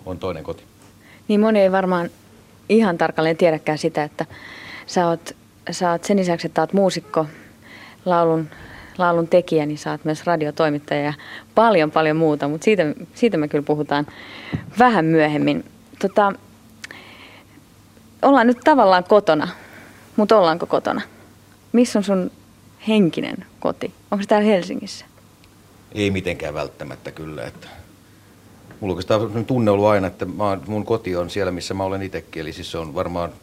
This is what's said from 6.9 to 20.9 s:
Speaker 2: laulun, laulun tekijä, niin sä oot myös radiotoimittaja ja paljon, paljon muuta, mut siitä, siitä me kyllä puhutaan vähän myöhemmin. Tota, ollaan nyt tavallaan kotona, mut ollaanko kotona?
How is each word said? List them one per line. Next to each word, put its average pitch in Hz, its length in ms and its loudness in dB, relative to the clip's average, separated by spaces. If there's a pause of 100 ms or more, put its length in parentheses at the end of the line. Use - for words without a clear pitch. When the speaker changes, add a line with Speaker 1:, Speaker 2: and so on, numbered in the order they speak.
Speaker 2:
laulun, 165 440 2 (500)
laulun 170 300 0
tekijä, 170 380 2
niin 151 120 -6
sä 160 120 -8
oot 151 140 -8
myös 156 220 -4
radiotoimittaja 147 720 -2
ja 147 140 -4 (400)
paljon, 196 360 4
paljon 156 260 2
muuta, 151 320 2
mut 160 140 -6
siitä, 208 200 2 (320)
siitä 208 220 0
me 151 120 -2
kyllä 147 180 -2
puhutaan 147 400 -2 (720)
vähän 226 260 6
myöhemmin. 151 600 2 (340)
Tota, 202 340 2 (1900)
ollaan 254 240 6
nyt 240 180 2
tavallaan 196 400 6
kotona, 175 440 4 (680)
mut 214 160 4
ollaanko 175 340 4
kotona? - 340 -2 (720)